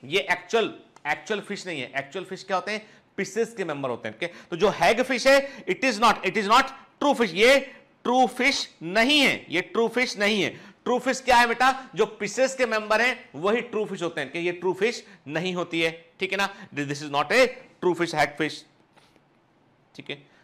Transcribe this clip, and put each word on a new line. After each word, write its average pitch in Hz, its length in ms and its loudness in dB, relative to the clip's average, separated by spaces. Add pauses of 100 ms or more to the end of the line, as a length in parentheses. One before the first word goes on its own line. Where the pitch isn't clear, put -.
ये 165 280 -2
एक्चुअल, 214 400 -2 (340)
एक्चुअल 156 340 -4
फिश 196 260 -12
नहीं 160 140 -8
है। 123 160 -10
एक्चुअल 143 280 -8
फिश 185 180 -12
क्या 190 140 -4
होते 180 160 -4
हैं? 214 140 -8 (300)
फिशेज 220 400 -4
के 190 80 -4
मेंबर 143 260 -4
होते 113 180 -6
हैं, 107 100 -10
ठीक 170 120 -6
है। - 60 -20 (140)
तो 175 60 -6
जो 190 120 4
हैग 190 340 2
फिश 254 240 0
है, 277 400 4
it 185 180 -2
is 233 140 0
not, 214 240 4
it 185 140 -2
is 202 120 0
not 254 160 6 (380)
true 285 120 4
fish, 208 200 0
ये 247 240 6 (460)
ट्रू 247 220 4
फिश 262 420 0 (140)
नहीं 226 380 2
है, 151 300 2
ये 165 100 0
ट्रू 220 280 0
फिश 240 300 -2
नहीं 202 240 0
है। 135 80 0 (340)
ट्रू 247 140 0
फिश 254 220 -2
क्या 247 160 4
है 240 100 6
बेटा? 254 480 0
जो 185 100 2 (160)
फिशेज 247 340 0
के 262 120 0
मेंबर 214 340 0
हैं 247 340 -2
वही 202 260 0
ट्रू 214 240 -4
फिश 175 180 -8
होते 165 180 -4
हैं, 131 100 -6
कि 165 80 -8
ये 175 140 -2
ट्रू 175 200 -2
फिश 226 300 -2 (260)
नहीं 175 260 -4
होती 170 260 -4
है, 165 100 2 (300)
ठीक 190 120 -4
है 196 60 -4
ना। 196 100 0 (260)
This 143 280 -6
is 151 80 -10
not 147 220 -2
a 247 140 6 (340)
true 175 140 2
fish, 170 200 -4
hag 151 240 0
fish, 151 180 -4 (1400)
ठीक - 160 -16
है। 143 120 -12 (220)